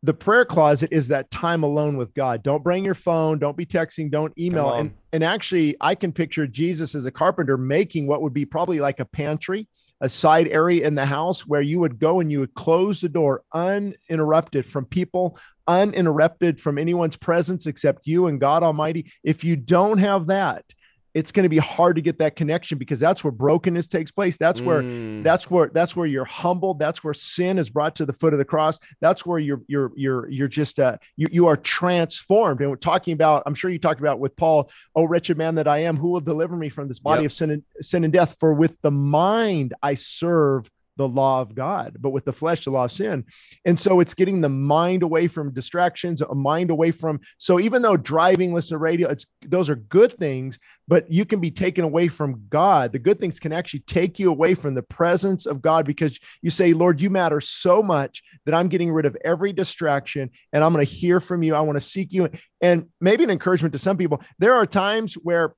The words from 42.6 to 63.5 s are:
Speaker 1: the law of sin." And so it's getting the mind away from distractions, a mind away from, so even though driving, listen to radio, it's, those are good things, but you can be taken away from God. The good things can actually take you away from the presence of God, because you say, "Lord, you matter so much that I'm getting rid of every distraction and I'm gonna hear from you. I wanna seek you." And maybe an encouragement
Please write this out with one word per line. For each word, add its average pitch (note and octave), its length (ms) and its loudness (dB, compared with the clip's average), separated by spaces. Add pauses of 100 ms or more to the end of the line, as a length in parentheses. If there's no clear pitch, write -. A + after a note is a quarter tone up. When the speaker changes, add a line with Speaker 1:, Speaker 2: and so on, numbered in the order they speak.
Speaker 1:
the C#3 60 -6
law C3 140 0
of A#2+ 80 -6
sin." F#3+ 320 -4 (400)
And F3 160 2
so F#3 200 4
it's F3 120 2
getting F#3 300 0
the C#3+ 80 2
mind D#3 520 2
away E3 260 0
from D3 260 -6
distractions, E3+ 680 -4
a D3 140 -4
mind D3+ 340 0
away E3 220 2
from, D#3+ 300 -4 (180)
so F3+ 200 2
even A3+ 220 2
though A3 160 4
driving, E3+ 560 2
listen E3+ 220 -4
to D#3 40 -6
radio, E3 300 0
it's, C#3+ 160 -6 (220)
those D#3+ 240 0
are D3 60 0
good E3 420 4
things, C3 400 -6 (300)
but D#3+ 220 4
you F3+ 140 2
can G3+ 160 -2
be E3+ 100 -2
taken F#3 340 -2
away E3 240 0
from C3+ 420 -6
God. D3+ 420 2
The A#2+ 60 -4
good F#3+ 200 2
things F3+ 220 -6
can D#3 120 -6
actually D#3+ 280 -8
take F3 380 -2
you F#3+ 120 2
away E3 220 2
from D3 220 -2
the B2 80 -4
presence F3+ 640 -2
of C#3 160 -6
God, D#3+ 240 2
because D3 320 -4 (240)
you E3+ 80 -2
say, F3 240 4
"Lord, E3 260 2
you D#3+ 80 0
matter E3+ 320 0
so - 420 2
much D#3 400 -2 (220)
that D3+ 100 -2
I'm F3 140 2
getting E3+ 240 0
rid D#3 140 2
of C#3 180 -2
every F3 300 0
distraction C#3+ 760 -4 (240)
and D3+ 100 2
I'm D#3+ 100 4
gonna D3+ 120 4
hear F3 340 0
from F3 240 -4
you. D#3+ 120 2
I D3 60 0
wanna D3+ 200 -2
seek - 320 -8
you." F3+ 160 0 (320)
And F3 280 2 (120)
maybe A3 240 4
an A#3+ 60 0
encouragement E3 420 0